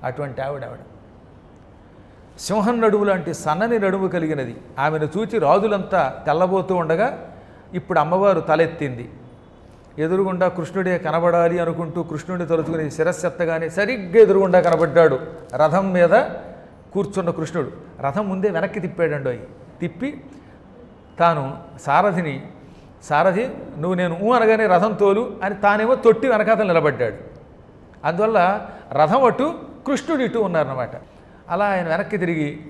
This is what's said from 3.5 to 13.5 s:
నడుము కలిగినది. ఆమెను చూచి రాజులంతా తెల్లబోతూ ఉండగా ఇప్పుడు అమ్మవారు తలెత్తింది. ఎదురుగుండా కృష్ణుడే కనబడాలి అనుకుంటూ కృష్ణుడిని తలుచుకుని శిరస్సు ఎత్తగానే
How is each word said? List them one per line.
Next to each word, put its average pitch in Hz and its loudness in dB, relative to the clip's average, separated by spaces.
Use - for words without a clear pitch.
నడుము 190 0
కలిగినది. 151 -4
ఆమెను 151 0
చూచి 220 -2
రాజులంతా 185 0
తెల్లబోతూ 185 0
ఉండగా 175 -2
ఇప్పుడు 175 -2
అమ్మవారు 180 4
తలెత్తింది. 156 0
ఎదురుగుండా 185 0
కృష్ణుడే 180 -2
కనబడాలి 170 2
అనుకుంటూ 170 -4
కృష్ణుడిని 160 -8
తలుచుకుని 160 -2
శిరస్సు 175 -2
ఎత్తగానే 165 -2